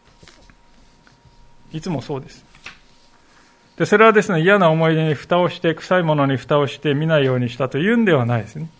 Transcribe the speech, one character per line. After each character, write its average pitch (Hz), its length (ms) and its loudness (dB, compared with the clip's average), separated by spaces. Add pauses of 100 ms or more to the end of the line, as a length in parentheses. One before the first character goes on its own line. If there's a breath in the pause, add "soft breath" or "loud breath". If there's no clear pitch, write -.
(1700)
い 156 80 -12
つ 190 100 -10
も 135 120 -6
そ 143 160 -10
う - 20 -10
で 156 100 -20
す。 - 140 -20 (1300 soft breath)
で、 165 100 -2
そ 208 100 2
れ 214 80 6
は 226 80 6
で 208 100 4
す 214 100 -4
ね、 160 100 0
嫌 196 160 2
な 175 120 4
思 160 200 0
い 160 40 0
出 160 140 0
に 151 60 0
蓋 175 260 -2
を 175 80 0
し - 120 -8
て、 165 140 0
臭 185 260 -2
い - 20 -2
も 156 120 0
の 143 120 0
に 135 100 0
蓋 147 220 -2
を 143 80 2
し 139 120 -10
て 151 160 -2
見 151 120 -2
な 160 120 2
い 139 60 2
よ 131 120 0
う - 40 0
に 123 80 -2
し 120 80 -12
た 135 120 -4
と 135 100 -6
い 190 140 0
う 240 40 2
ん 233 80 2
で 190 80 2
は 127 140 2
な 120 120 0
い 107 40 -4
で - 60 -12
す - 80 -18
ね。 156 120 -12 (120)